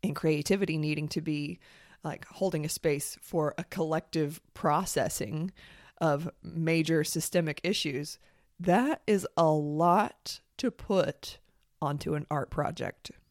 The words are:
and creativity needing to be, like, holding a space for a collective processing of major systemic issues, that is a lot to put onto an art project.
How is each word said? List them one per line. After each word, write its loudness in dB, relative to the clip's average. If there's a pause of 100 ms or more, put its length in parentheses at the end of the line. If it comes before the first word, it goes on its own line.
and 0
creativity 2
needing -2
to -2
be, -6 (440)
like, -8
holding -2
a -4
space -2
for -2
a -6
collective -2 (140)
processing -2 (480)
of 0 (120)
major 2
systemic -2
issues, -2 (420)
that 4
is 2 (100)
a 6
lot 2 (160)
to 0
put -2 (420)
onto -2
an -4
art -2
project. -6 (180)